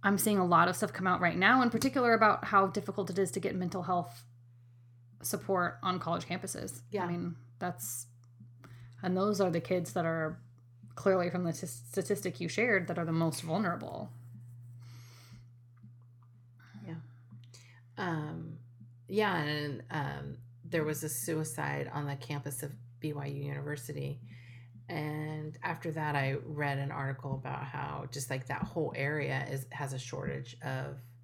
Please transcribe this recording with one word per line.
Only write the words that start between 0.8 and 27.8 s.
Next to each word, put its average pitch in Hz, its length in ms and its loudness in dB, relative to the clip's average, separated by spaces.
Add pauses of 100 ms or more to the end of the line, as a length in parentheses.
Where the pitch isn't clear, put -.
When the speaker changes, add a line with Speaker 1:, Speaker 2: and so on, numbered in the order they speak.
Speaker 1:
come 185 140 -2
out 180 140 4
right 170 160 4
now, 226 260 8
in 240 80 6
particular 240 440 4
about 214 320 6
how 196 200 8
difficult 190 440 -2
it 180 80 0
is 190 140 4
to 185 80 0
get - 140 0
mental 180 300 -2
health 175 400 0 (1000)
support 180 640 0
on 185 160 2
college 170 260 0
campuses. - 540 -6 (100)
Speaker 2:
Yeah. 196 140 0
Speaker 1:
I 170 80 0
mean, 175 240 -2 (240)
that's, - 460 -6 (1000)
and 180 120 2
those 196 240 2
are 185 100 6
the 170 100 2
kids 175 320 0
that 175 120 2
are 165 360 0 (560)
clearly 185 340 4
from 180 140 0
the 165 80 0
t-, - 160 -6
statistic - 720 -2
you 170 80 -2
shared 208 400 4
that 170 100 -2
are 170 60 0
the 160 80 0
most 165 300 2
vulnerable. 170 680 -2 (2750)
Speaker 2:
Yeah. 170 100 -8 (1040)
Um, 160 600 -2 (500)
yeah, 196 280 2
and, 147 540 -2
um, 143 480 -4 (260)
there 165 180 0
was 151 220 0
a 156 40 -2
suicide 147 840 -2
on 147 140 -2
the 139 100 -2
campus 143 480 -6
of 139 80 -6 (260)
B 151 140 -4
Y 143 140 -6
U 143 180 -4
University. 143 760 -6 (680)
And 151 760 -4
after 170 280 -2
that, 151 220 0
I 135 300 2
read 147 340 -2
an 139 140 -2
article 135 420 -4
about 135 300 -4
how 139 480 -6